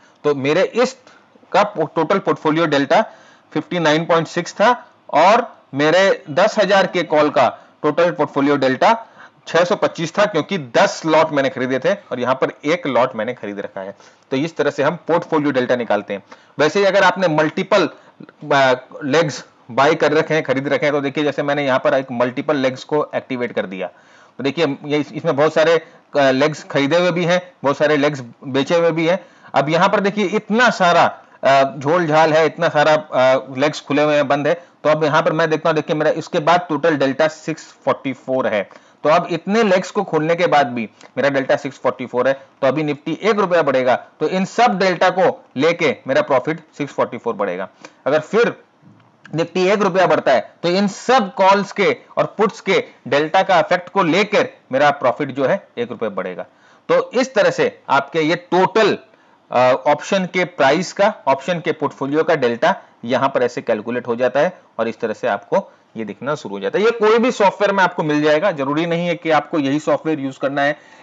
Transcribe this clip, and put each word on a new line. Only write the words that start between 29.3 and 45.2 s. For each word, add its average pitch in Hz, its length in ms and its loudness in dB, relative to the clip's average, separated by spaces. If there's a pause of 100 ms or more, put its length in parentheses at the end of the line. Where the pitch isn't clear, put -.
अब 143 160 0
यहां 170 200 2
पर 208 100 0
देखिए, 202 260 -2
इतना 214 440 0
सारा, 170 500 2 (240)
अ, 135 340 4
झोल 160 300 0
झाल 156 260 4
है, 160 120 4
इतना 160 240 0
सारा, 151 240 2
अ, 131 520 2 (120)
legs 147 240 -2
खुले 147 220 0
हुए 151 120 2
हैं, 143 120 2
बंद 143 200 0
है। 165 60 2
तो - 360 -6
अब 156 140 2
यहां 156 180 2
पर 165 100 0
मैं 160 180 0
देखता 160 200 0
हूं, 156 60 2
देखिए, 151 200 -2
मेरा 151 160 2
इसके 160 280 -4
बाद 165 300 2
total 151 280 0
delta 135 300 0
six - 480 -10 (100)
forty 135 280 -2
four 131 340 -4
है। 101 220 -2 (340)
तो 147 60 0
अब 170 220 2
इतने 196 320 -2
legs 190 280 0
को 202 120 -2
खोलने 160 320 -2
के 170 120 2
बाद 147 200 2
भी 120 220 -6 (280)
मेरा 135 120 2
Delta 139 260 0
six 139 220 -6
forty 127 280 -4
four 123 220 -2
है। 135 60 2
तो - 340 -6
अभी 147 160 0
Nifty 151 340 -6
एक 208 220 0
रुपया 175 220 2
बढ़ेगा 131 340 2
तो - 320 -6
इन 185 180 -2
सब 226 340 0
Delta 185 300 2
को 175 360 0 (120)